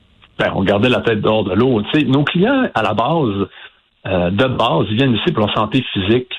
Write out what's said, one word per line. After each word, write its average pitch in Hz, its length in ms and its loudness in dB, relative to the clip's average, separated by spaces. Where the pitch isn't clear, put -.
Ben, 101 180 0
on 92 80 0
gardait 101 260 2
la 110 120 2
tête 107 240 0
hors 110 180 2
de 95 120 -2
l'eau. 120 260 2
Tu 156 100 2
sais, 139 40 0
nos 139 180 2
clients, 233 520 0
à 113 80 0
la 101 100 -2
base, 113 540 0
euh, 87 220 0
de 101 160 0
base, 123 460 0
ils 107 60 -2
viennent 127 180 2
ici 165 160 -2
pour 107 160 0
leur - 100 -4
santé 113 340 -2
physique, 104 480 0